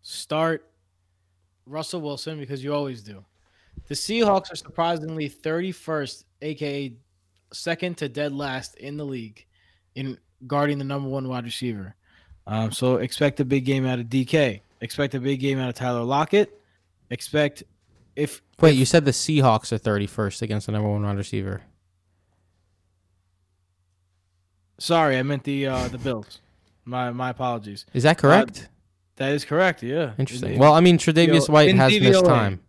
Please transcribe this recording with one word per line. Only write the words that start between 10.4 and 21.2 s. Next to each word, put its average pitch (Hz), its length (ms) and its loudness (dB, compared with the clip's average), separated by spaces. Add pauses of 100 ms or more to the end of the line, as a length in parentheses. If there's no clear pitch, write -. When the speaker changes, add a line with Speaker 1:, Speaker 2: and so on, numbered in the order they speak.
Speaker 1:
guarding 143 320 0
the 139 60 -6
number 139 240 -6
one 131 200 -6
wide 123 160 -8
receiver. 113 520 -10 (500)
Um, 110 240 -2
so 127 280 0
expect 135 420 0
a 143 40 2
big 131 200 0
game 135 200 0
out 127 140 -2
of 117 100 -8
D 131 160 0
K. 127 380 0 (180)
Expect 135 360 -6
a 131 40 -4
big 131 200 -4
game 135 180 -2
out 127 100 -4
of 120 60 -6
Tyler 123 300 -4
Lockett. 156 560 0 (500)
Expect 143 540 -2 (500)
if - 280 -6 (180)
Speaker 2:
Wait, 160 140 8
Speaker 1:
if 131 40 2
Speaker 2:
you 131 60 4
said 156 200 4
the 139 60 4
Seahawks 127 600 2
are 110 60 -4
thirty-first 101 640 -2
against 107 240 -6
the 110 60 -6
number 104 160 -2
one 104 140 -2
wide 101 140 -4
receiver. 98 460 -6 (3250)